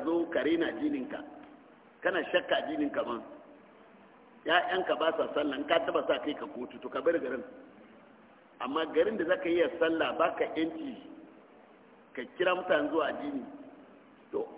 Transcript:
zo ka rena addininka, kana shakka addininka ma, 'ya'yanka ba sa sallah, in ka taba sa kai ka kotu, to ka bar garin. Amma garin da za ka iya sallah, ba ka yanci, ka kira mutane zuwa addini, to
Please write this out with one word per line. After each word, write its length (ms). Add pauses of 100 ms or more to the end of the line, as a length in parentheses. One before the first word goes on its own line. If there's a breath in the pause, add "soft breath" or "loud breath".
zo 260
ka 120
rena 260
addininka, 500 (840)
kana 280
shakka 240
addininka 480
ma, 160 (1300)
'ya'yanka 500
ba 200
sa 180
sallah, 240
in 80
ka 160
taba 240
sa 160
kai 120
ka 120
kotu, 320
to 100
ka 120
bar 180
garin. 240 (1160)
Amma 260
garin 300
da 80
za 120
ka 120
iya 200 (100)
sallah, 380
ba 220
ka 60 (100)
yanci, 400 (1200)
ka 80 (140)
kira 180
mutane 360
zuwa 180
addini, 340 (880)
to 160 (120)